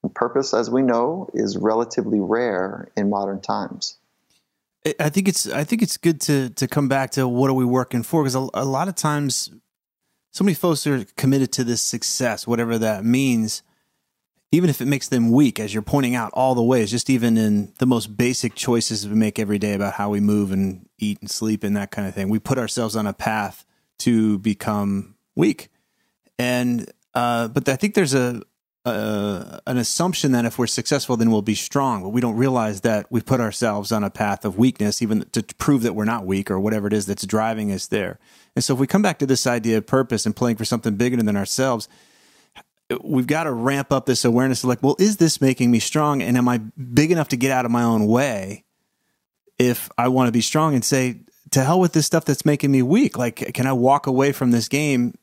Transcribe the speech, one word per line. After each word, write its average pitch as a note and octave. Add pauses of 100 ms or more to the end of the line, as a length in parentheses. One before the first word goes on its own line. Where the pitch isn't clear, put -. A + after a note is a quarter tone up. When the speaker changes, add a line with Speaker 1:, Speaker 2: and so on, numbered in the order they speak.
Speaker 1:
And -
purpose, B2+
as A2+
we B2+
know, C3
is G#2
relatively A2
rare G2+
in G2+
modern G2
times. - (880)
Speaker 2:
I, D#3
I D3+
think F#3+
it's, -
I -
think A3+
it's -
good E3
to, C3+
to B2+
come C#3
back C3+
to C3
what B2+
are C3
we C3
working B2
for? D#3
'Cause C3
a, C3
a A#2
lot C#3
of F#3
times, D3 (800)
so -
many G3
folks D#3+
are C3 (120)
committed C3+
to B2+
this A#2
success, -
whatever A#2
that G#2+
means, A#2 (880)
even E3+
if C3+
it A#2+
makes C#3
them A#2
weak, B2
as G#2
you're G#2+
pointing B2+
out A#2
all C3
the A#2+
ways, A#2
just A#2+
even A#2+
in G#2
the B2+
most A2
basic B2
choices A2+
we G#2
make G#2+
every G#2
day G#2
about G2
how G2+
we G2+
move G#2
and F#2+
eat G#2
and G#2
sleep A2
and G2+
that G2+
kind G2+
of F2
thing. G2
We G#2+
put C3
ourselves A2+
on G#2+
a G2
path G#2 (320)
to A2
become G2+ (200)
weak. - (680)
And, B2 (240)
uh, A#2+
but C3
I C3+
think G#3
there's D#3
a, B2 (460)
a, G#2
an B2+
assumption D#3
that A#2+
if A2+
we're A#2+
successful, -
then A2+
we'll G#2+
be G#2
strong. B2
But F#2+
we B2
don't A2+
realize A#2
that A2
we A#2+
put B2+
ourselves G#2
on G#2+
a G2+
path G2+
of F#2
weakness, G#2+
even G#2+
to A2+ (160)
prove C#3+
that A2+
we're G#2
not A2+
weak G2
or F#2+
whatever G#2
it G#2
is G#2
that's G2+
driving G#2+
us F#2+
there. F2+ (380)
And C3
so -
if B2+
we C3+
come G3
back F#3+
to C#3
this C3
idea A#2
of G#2
purpose A#2+
and G#2+
playing A#2
for A2+
something A2
bigger B2
than G#2+
ourselves, A#2 (1160)
we've B2+
gotta D3+
ramp C3+
up C3
this B2+
awareness B2
of, B2
like, B2
well, C#3+
is G3+
this E3
making C3
me A#2
strong? D3
And B2
am B2
I B2
big B2
enough E3
to C3+
get B2+
out B2+
of A#2
my A#2
own A2+
way A2 (960)
if B2
I A#2+
wanna B2+
be A#2
strong D#3
and A#2+
say, B2+ (300)
"To C3+
hell E3
with F3
this D#3
stuff E3
that's -
making C#3+
me C3+
weak"? F3
Like, A#2+
can B2+
I C3+
walk C3
away C3+
from B2+
this A2+
game C3+